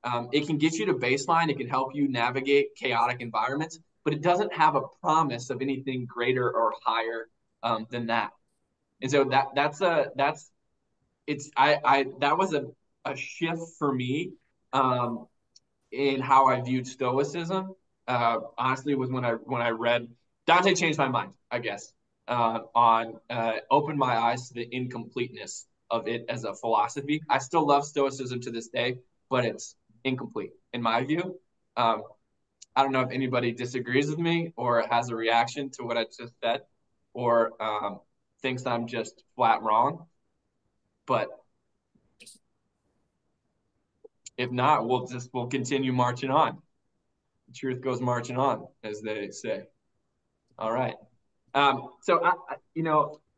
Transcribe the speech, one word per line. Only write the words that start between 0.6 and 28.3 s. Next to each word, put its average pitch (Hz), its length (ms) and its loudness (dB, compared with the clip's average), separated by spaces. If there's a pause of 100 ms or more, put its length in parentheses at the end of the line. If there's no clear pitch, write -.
you 208 140 -2
to 185 60 2
baseline. 139 560 2
It 135 80 0
can 123 100 -6
help 131 280 -2
you 143 120 2
navigate 131 680 2
chaotic 123 460 0
environments, 123 580 -4 (240)
but 151 100 0
it 151 80 -6
doesn't 180 320 2
have 156 220 4
a 131 60 2 (200)
promise 156 480 0
of 127 120 -4
anything 135 440 -4
greater 123 460 0
or 113 220 2 (120)
higher, 113 440 -2 (340)
um, 113 260 -2
than 120 180 -6
that. 113 240 0 (720)
And 131 80 -4
so 139 160 6
that, 127 300 2
that's 147 260 0
a, 165 340 2
that's, 143 360 -2 (720)
it's, 147 300 -6
I, 143 280 4
I, 135 220 4 (140)
that 143 180 2
was 185 160 0
a, 139 120 -2 (400)
a 135 100 -6
shift 165 460 -6 (180)
for 139 140 0
me, 131 400 -4 (400)
um, 123 540 0 (640)
in 135 280 0
how 131 280 6
I 127 140 4
viewed 123 240 -2
Stoicism. 165 880 -2 (300)
Uh, 120 340 2 (180)
honestly, 131 380 0
was 127 140 -2
when 127 140 -2
I, 117 80 2
when 117 300 -4
I 117 80 2
read, 117 400 0 (380)
Dante 185 260 6
changed 165 260 0
my 139 80 4
mind, 110 240 -2 (180)
I 123 100 -4
guess, 101 340 -8 (340)
uh, 117 320 2 (160)
on, 113 380 4 (160)
uh, 113 240 0 (180)
opened 147 260 2
my 127 200 2
eyes 120 320 0
to - 60 -20
the 113 140 -6
incompleteness 120 1000 -8 (220)
of 104 200 -2
it 117 180 -4
as 120 160 -4
a 101 100 -6
philosophy. 139 760 -2
I 127 80 2
still 151 280 0
love 143 200 4
Stoicism 131 560 -2